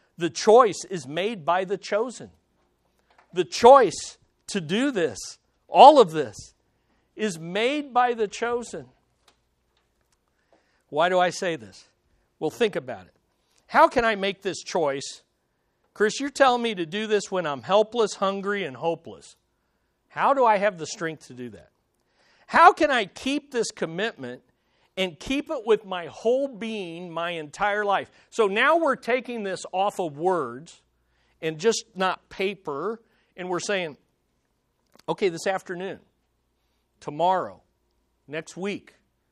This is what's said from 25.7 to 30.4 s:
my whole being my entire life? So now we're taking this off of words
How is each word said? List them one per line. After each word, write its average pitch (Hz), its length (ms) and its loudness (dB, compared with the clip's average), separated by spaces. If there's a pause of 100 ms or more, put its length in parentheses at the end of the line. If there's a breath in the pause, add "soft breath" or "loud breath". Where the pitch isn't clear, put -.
my 180 200 -10
whole 254 420 -2
being 190 640 -10
my 165 220 -6
entire 190 520 -4
life? 190 280 -2 (180 soft breath)
So 226 180 0
now 254 300 2
we're 302 180 0
taking 240 460 -4
this 190 300 -8
off 196 280 -2
of 151 200 -6
words 156 640 -4 (580)